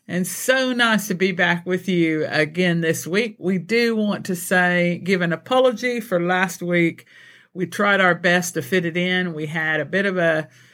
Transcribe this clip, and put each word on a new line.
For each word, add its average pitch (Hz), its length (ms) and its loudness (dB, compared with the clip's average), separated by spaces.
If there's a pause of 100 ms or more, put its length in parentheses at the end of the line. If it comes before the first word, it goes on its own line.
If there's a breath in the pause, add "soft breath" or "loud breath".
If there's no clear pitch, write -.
And 175 180 -2
so 254 460 0
nice 233 380 0
to - 60 -2
be 185 180 0
back 175 320 0
with 180 240 -2
you 160 400 0
again 170 500 0
this 165 260 -2
week. 214 320 -2
We 185 200 -2
do 226 360 0
want 208 340 -2
to 180 100 -2
say, 175 640 2
give 180 160 2
an 170 140 0
apology 247 680 2
for 214 180 -2
last 180 440 0
week. 175 460 0 (460 loud breath)
We 180 140 -4
tried 202 320 2
our 180 160 4
best 175 380 0
to 160 80 -2
fit 175 240 0
it 165 100 -4
in. 180 380 -2
We 151 140 -6
had 156 340 -2
a 143 40 -4
bit 185 200 -2
of 190 120 -2
a 160 300 0 (260 soft breath)